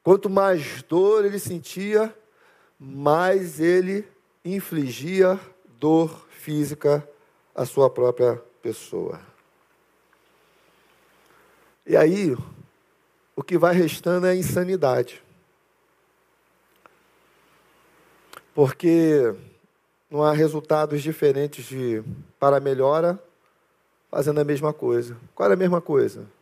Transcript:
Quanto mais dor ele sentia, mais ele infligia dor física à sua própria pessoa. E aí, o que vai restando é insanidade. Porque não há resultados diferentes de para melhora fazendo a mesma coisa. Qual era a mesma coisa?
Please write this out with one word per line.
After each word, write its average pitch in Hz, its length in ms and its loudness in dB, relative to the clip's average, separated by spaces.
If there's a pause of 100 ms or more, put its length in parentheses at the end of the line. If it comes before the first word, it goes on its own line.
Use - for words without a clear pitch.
Quanto 196 260 4
mais 190 540 0
dor 202 440 2
ele 202 120 -2
sentia, 202 800 -4 (600)
mais 151 800 0
ele 185 480 0 (360)
infligia 180 960 -2 (400)
dor 160 500 0
física 147 800 -2 (500)
à 123 80 -2
sua 135 240 2
própria 123 460 0 (260)
pessoa. 90 580 -10 (2750)
E - 100 2
aí, 160 400 2 (1000)
o 139 60 -10
que 175 160 -4
vai 170 160 4
restando 180 540 0
é 185 80 2
insanidade. 180 880 -2 (3250)
Porque 151 800 2 (760)
não 151 140 -2
há 151 80 4
resultados 151 680 -2
diferentes 147 640 -2
de 120 380 -6 (360)
para 139 200 4
melhora 143 600 0 (920)
fazendo 147 280 -2
a 147 40 0
mesma 147 280 -2
coisa. 120 460 -4 (160)
Qual - 120 -4
era 196 100 6
a - 20 -6
mesma 180 240 0
coisa? 110 460 -2 (140)